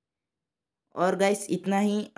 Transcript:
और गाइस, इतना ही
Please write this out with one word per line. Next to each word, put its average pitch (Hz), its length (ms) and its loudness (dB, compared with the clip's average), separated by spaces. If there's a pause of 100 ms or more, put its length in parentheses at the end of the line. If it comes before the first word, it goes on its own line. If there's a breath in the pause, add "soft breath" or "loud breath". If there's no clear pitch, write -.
(960)
और 180 200 2
गाइस, 196 340 0
इतना 196 300 -2
ही 208 280 0 (100)